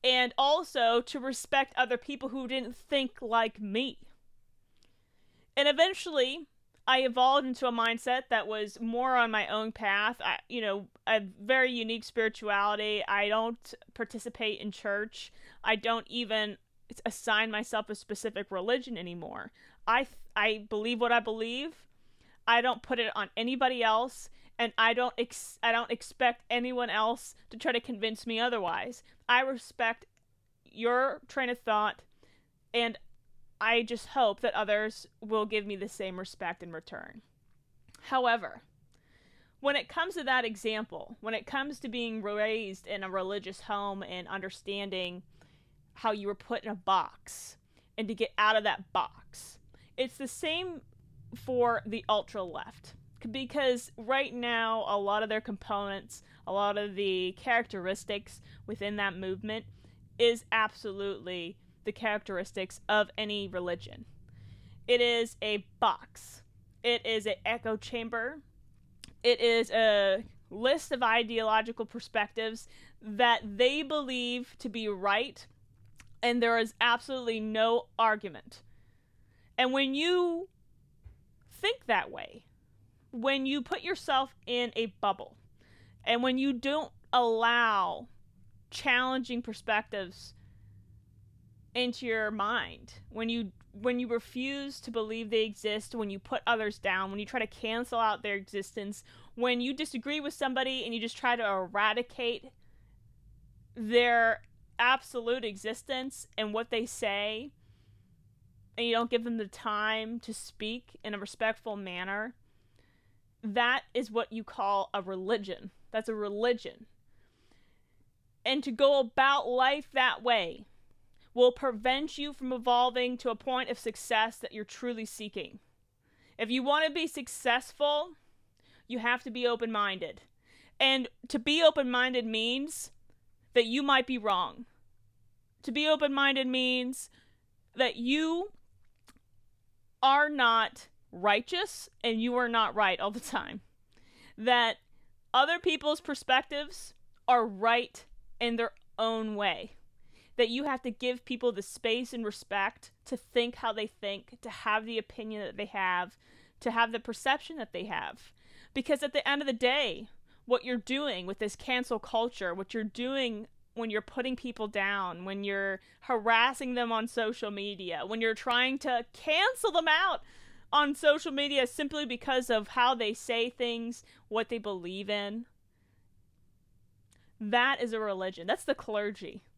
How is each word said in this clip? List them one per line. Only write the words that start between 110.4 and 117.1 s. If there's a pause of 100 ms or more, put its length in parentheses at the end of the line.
in
a
respectful
manner, (1080)
that (100)
is
what
you
call
a
religion. (200)
That's
a
religion. (1600)